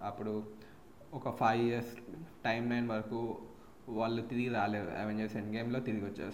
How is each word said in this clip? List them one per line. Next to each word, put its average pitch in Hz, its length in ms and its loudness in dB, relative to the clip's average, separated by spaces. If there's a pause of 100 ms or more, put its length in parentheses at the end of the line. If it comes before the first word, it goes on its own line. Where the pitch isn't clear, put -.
అప్పుడు 107 420 -2 (680)
ఒక 120 220 -2
ఫైవ్ 117 260 6
ఇయర్స్ 117 340 2 (480)
టైమ్ 120 260 2
లైన్ 120 180 4
వరకు 110 540 0 (460)
వాళ్ళు 113 340 2
తిరిగి 120 260 0
రాలేరు, 104 420 2
అవెంజర్స్ 107 460 0
ఎండ్ 104 200 -2
గేమ్లో 120 240 0
తిరిగి 110 240 0
వచ్చారు. 95 300 -4